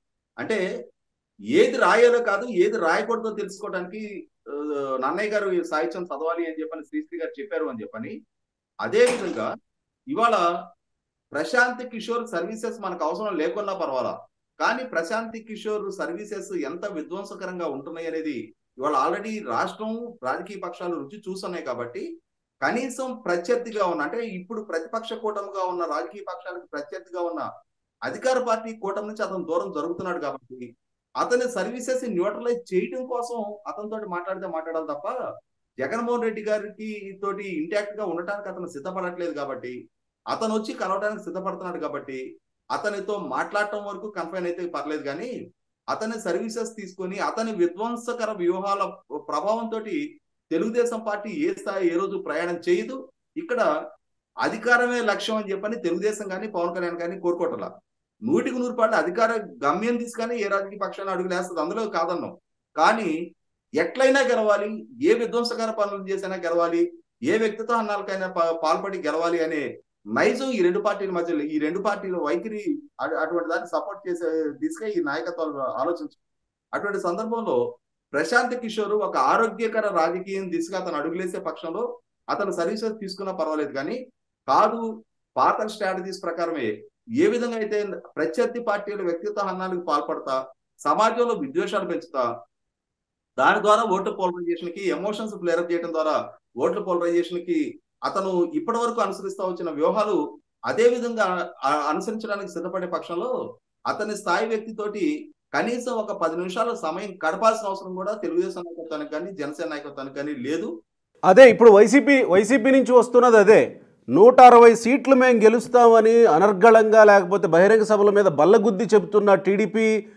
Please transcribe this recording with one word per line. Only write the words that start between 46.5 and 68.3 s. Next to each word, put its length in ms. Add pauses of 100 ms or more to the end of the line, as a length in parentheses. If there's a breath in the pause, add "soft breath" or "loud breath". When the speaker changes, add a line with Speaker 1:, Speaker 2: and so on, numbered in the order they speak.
Speaker 1:
తీసుకొని 440
అతని 320
విధ్వంసకర 800
వ్యూహాల 520 (340)
ప్రభావంతో 640 (720)
తెలుగుదేశం 560
పార్టీ 220
ఏ 240
స్థాయి, 400
ఏ 20
రోజు 220
ప్రయాణం 400 (120)
చేయదు. 400 (280)
ఇక్కడ 480 (540)
అధికారమే 640
లక్ష్యం 340
అని 160
చెప్పని 240
తెలుగుదేశం 540
కానీ 180
పవన్ 280
కళ్యాణ్ 240
కానీ 200
కోరుకోవట్లా. 500 (540)
నూటికి 360
నూరు 140
పాళ్ళు 220
అధికార 360 (320)
గమ్యం 340
తీసుకొని 440
ఏ 60
రాజకీయ 360
పక్షాన్ని 300
అడుగులేస్తుంది, 480
అందులో 260
కాదన్నాం. 500 (380)
కానీ 600 (380)
ఎట్లయినా 480
గెలవాలి, 680 (160)
ఏ 100
విధ్వంసకర 580
పనులు 360
చేసినా 280
గెలవాలి, 560 (320)
ఏ 140
వ్యక్తిత్వ 380
హననాలకైనా 520
పా-, 360